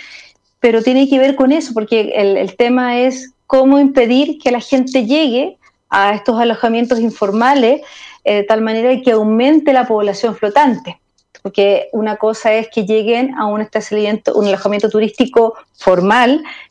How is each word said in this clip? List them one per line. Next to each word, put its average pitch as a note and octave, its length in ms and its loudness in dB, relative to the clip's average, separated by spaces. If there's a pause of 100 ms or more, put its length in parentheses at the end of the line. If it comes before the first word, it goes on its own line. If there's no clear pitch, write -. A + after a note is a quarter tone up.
(600)
pero A3+ 220 2
tiene C4 260 2
que C#4 100 0
ver C4+ 160 2
con C4+ 160 2
eso, D4+ 240 -2
porque G#3+ 400 -2
el, G3 220 0
el F#3+ 200 -4
tema B3 420 0
es B3+ 340 -4 (140)
cómo C4+ 320 4
impedir C#4 600 2
que B3+ 140 -2
la A#3+ 80 -2
gente B3+ 460 -2
llegue C#4+ 500 -2 (360)
a G3+ 220 2
estos A3 260 -2
alojamientos A#3 580 0
informales, A#3 840 0 (420)
eh, G#3 120 0
de G#3 80 0
tal A3 180 0
manera A3+ 400 0
que B3+ 100 2
aumente A#3+ 600 2
la B3+ 140 2
población G#3 480 -2
flotante. A3 640 0 (440)
Porque G3+ 500 0
una G#3+ 240 -4
cosa G#3+ 380 -2
es A3 140 -2
que A3 160 -4
lleguen A3+ 500 -2
a G#3+ 120 -4
un G#3 140 -4
establecimiento, G#3+ 760 -4
un G#3 120 0
alojamiento G3+ 420 -2
turístico A3 680 0 (200)
formal, A#3 680 2 (280)